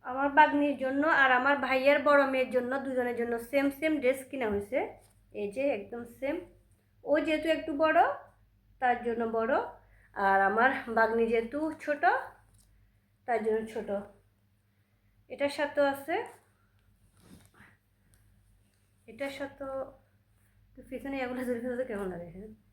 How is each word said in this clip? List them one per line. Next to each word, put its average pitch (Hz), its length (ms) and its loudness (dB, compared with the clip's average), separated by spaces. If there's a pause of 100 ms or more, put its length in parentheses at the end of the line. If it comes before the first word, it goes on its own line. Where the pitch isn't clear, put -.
আমার 269 280 -2
ভাগ্নির 285 480 6
জন্য, 277 300 0
আর 277 240 6
আমার 262 260 4
ভাইয়ের 262 460 2
বড় 285 280 6
মেয়ের 262 200 0
জন্য, 247 280 0
দুজনের 254 360 -2
জন্য 233 240 -2
সেম 277 400 0
সেম 311 200 0
ড্রেস 262 300 0
কিনা 254 200 -4
হয়েছে। 240 500 -4 (320)
এই 208 200 -8
যে 262 100 -6
একদম 233 440 -4 (140)
সেম, 294 200 -4 (640)
ও 285 160 2
যেহেতু 311 280 -2
একটু 311 300 -2
বড় 320 220 4 (800)
তার 247 240 0
জন্য 233 220 -2
বড়, 226 280 0 (600)
আর 196 280 4
আমার 226 540 2
ভাগ্নি 226 320 2
যেহেতু 233 540 -2
ছোট 294 240 -2 (1200)
তার 226 180 -2
জন্য 220 240 -2
ছোট। 214 220 -10 (1400)
এটার 277 200 -2
সাথেও 285 340 -2
আছে, 294 400 -2 (2750)
এটার 233 220 -8
সাথেও। 277 540 -10 (920)
তো 254 140 -20
পিছনে 269 320 -8
এগুলো 254 200 -6
জড়িয়ে 240 200 -4
ফেলতে 247 240 -4
কেমন 202 220 -6
লাগে, 175 220 -10
হ্যাঁ? 190 200 -16 (240)